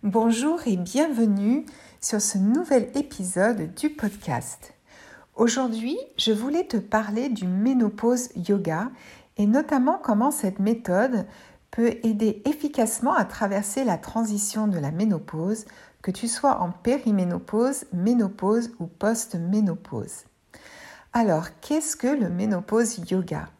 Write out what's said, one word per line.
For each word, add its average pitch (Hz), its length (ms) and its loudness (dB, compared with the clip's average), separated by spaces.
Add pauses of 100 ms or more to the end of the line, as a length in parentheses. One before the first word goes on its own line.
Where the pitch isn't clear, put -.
Bonjour 233 600 2
et 202 100 2
bienvenue 226 880 2 (340)
sur 208 220 -2
ce - 160 -2
nouvel 254 560 4
épisode 196 800 -2
du 302 160 -2
podcast. - 840 -6 (640)
Aujourd'hui, 240 640 0 (180)
je - 140 0
voulais 277 340 0
te 240 120 -4
parler 214 520 0
du 196 200 -2
ménopause 233 880 2
yoga 180 540 0 (460)
et 208 100 2
notamment 277 520 2
comment 233 320 2
cette 196 300 -2
méthode 220 680 2 (460)
peut 233 320 2
aider 220 400 0
efficacement 285 680 0
à 277 120 4
traverser 208 580 -2
la 208 160 2
transition 214 680 -2
de 180 100 0
la 143 140 -2
ménopause, 190 760 -2 (340)
que 185 120 -4
tu 233 160 -6
sois - 320 2
en 180 100 -2
périménopause, 214 1200 0
ménopause 208 840 2
ou 170 80 -6
post-ménopause. 190 1400 -2 (840)
Alors, 175 360 2 (120)
qu'est-ce - 360 -2
que - 100 -2
le 254 240 2
ménopause 208 680 0 (120)
yoga ? 170 380 -2 (120)